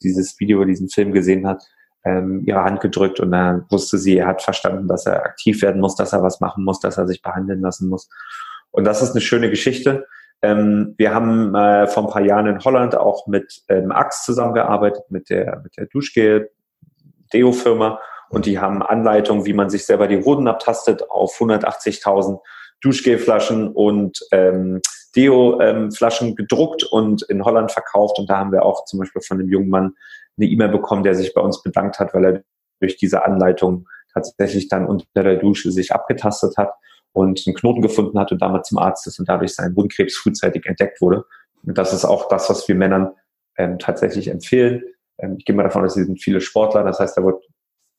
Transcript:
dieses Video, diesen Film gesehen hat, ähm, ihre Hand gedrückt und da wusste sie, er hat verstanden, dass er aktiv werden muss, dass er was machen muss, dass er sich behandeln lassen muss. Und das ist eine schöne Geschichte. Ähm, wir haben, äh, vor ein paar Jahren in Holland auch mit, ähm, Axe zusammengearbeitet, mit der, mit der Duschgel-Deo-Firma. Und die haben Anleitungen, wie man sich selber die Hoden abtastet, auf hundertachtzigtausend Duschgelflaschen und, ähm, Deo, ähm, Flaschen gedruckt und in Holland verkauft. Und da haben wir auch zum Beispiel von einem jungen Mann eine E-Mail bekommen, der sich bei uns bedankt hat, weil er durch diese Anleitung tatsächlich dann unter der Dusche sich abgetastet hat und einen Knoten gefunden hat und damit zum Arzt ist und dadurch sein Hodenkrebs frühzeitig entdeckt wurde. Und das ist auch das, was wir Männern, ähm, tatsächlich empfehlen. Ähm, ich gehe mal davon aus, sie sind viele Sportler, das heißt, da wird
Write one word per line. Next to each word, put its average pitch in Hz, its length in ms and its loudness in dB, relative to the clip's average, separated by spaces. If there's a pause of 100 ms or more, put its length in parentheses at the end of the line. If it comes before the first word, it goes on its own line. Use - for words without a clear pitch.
dieses 95 380 -2
Video, 101 260 2
diesen 92 240 -2
Film 101 220 -2
gesehen 95 360 2
hat, 95 160 -4 (400)
ähm, 92 420 -2
ihre 98 180 0
Hand 98 160 0
gedrückt 95 400 0
und 92 120 0
da 90 380 2
wusste 95 300 0
sie, 95 180 4
er 87 100 2
hat 95 140 -2
verstanden, 95 460 -2
dass 90 180 -2
er - 180 0
aktiv - 380 -2
werden 98 200 2
muss, 95 140 0
dass - 180 -4
er 95 100 2
was 92 160 0
machen 95 240 -4
muss, 95 160 -2
dass 95 180 -4
er 92 100 0
sich 92 140 -4
behandeln 95 400 -6
lassen 92 280 -4
muss. - 200 -6 (640)
Und - 140 2
das 107 160 2
ist 123 100 0
eine 117 100 0
schöne 117 280 0
Geschichte. 131 580 -2 (340)
Ähm, 104 560 2
wir 107 160 4
haben, 113 420 2
äh, 104 320 6
vor 107 180 0
ein 104 40 -4
paar 104 140 0
Jahren 104 240 2
in 104 160 -2
Holland 123 320 2
auch - 320 0
mit, - 400 -4
ähm, 95 240 0
Axe - 340 -2
zusammengearbeitet, 113 840 0
mit 92 200 -8
der, 95 320 -4
mit - 160 -20
der - 100 -10
Duschgel-Deo-Firma. 113 2000 0 (300)
Und 104 160 -2
die 98 140 -2
haben 98 220 -2
Anleitungen, 107 640 2
wie 101 80 -2
man 101 160 2
sich 101 160 -4
selber 101 220 2
die 98 160 2
Hoden 139 240 2
abtastet, - 640 -2
auf 98 280 -2
hundertachtzigtausend 101 1000 0 (420)
Duschgelflaschen 120 840 2
und, 104 540 0 (100)
ähm, 92 480 2 (360)
Deo, 127 440 6
ähm, 110 320 2
Flaschen 117 440 -2
gedruckt 156 480 0
und 107 400 0
in 98 200 -4
Holland 113 280 2
verkauft. 104 480 0
Und 98 100 -4
da 98 80 0
haben 98 140 -2
wir 95 120 2
auch - 220 0
zum 98 140 -8
Beispiel 95 240 -8
von 95 160 -4
einem 92 100 -2
jungen 95 200 0
Mann 95 260 0 (420)
eine 107 80 0
E-Mail 107 240 2
bekommen, 98 340 -2
der 95 120 4
sich 92 180 -2
bei - 80 2
uns - 220 -2
bedankt 98 360 -2
hat, 98 140 -4
weil 92 120 2
er 95 180 2 (360)
durch 95 160 -2
diese 95 300 0
Anleitung 92 600 0 (260)
tatsächlich 95 560 -4
dann 92 160 -2
unter 98 300 -4
der 95 220 2
Dusche 101 340 0
sich 92 200 -2
abgetastet - 680 -2
hat 101 140 0 (400)
und 95 340 0
einen 92 100 -2
Knoten 120 260 0
gefunden 107 380 0
hat 98 120 -2
und 90 80 -2
damit 95 280 -2
zum - 100 -2
Arzt 95 300 -2
ist - 120 -12
und 92 80 -8
dadurch 92 280 0
sein 90 200 -4
Hodenkrebs 101 400 0
frühzeitig - 520 -2
entdeckt 98 340 -2
wurde. 92 240 2 (400)
Und 95 120 -6
das 95 140 0
ist 95 140 -2
auch - 240 0
das, 95 200 -2
was - 180 -2
wir 98 80 2
Männern, 95 340 2 (480)
ähm, 90 220 -4
tatsächlich - 480 -4
empfehlen. 123 560 0 (340)
Ähm, 95 220 -8
ich - 60 -20
gehe 104 100 0
mal 101 80 2
davon 95 200 0
aus, 95 120 -2
sie 95 80 2
sind 92 180 -6
viele 95 180 0
Sportler, 107 440 0
das 95 160 -2
heißt, 98 180 -2
da 92 80 4
wird 92 180 0 (560)